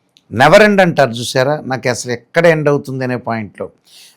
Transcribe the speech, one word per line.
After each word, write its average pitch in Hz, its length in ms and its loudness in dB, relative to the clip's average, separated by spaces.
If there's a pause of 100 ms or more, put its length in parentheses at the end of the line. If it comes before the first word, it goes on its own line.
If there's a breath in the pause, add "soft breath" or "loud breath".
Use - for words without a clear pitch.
(320)
నెవర్ 156 300 4
ఎండ్ 208 180 4
అంటారు 143 300 2
చూసారా, 127 540 -2
నాకు 127 240 -6
అసలు 123 240 -6
ఎక్కడ 165 340 -2
ఎండ్ 156 220 2
అవుతుంది 135 360 -4
అనే 127 120 -4
పాయింట్లో, 110 540 -10 (460 soft breath)